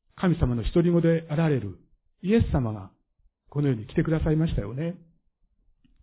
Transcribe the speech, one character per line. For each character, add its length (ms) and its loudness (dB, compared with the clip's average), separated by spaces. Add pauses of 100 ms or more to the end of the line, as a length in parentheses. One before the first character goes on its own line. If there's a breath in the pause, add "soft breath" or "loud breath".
(160)
神 240 0
様 160 2
の 80 -2
一 180 2
人 120 2
子 80 4
で 280 2
あ 60 -4
ら 140 2
れ 100 2
る 180 -8 (440)
イ 120 0
エ 80 4
ス 100 0
様 220 0
が 180 -12 (640)
こ 60 0
の 80 2
世 60 2
に 120 -8
来 80 -16
て 80 2
く 80 -2
だ 100 0
さ 120 0
い 20 2
ま 140 0
し 60 -2
た 40 -2
よ 140 -6
ね。 240 -6 (1040)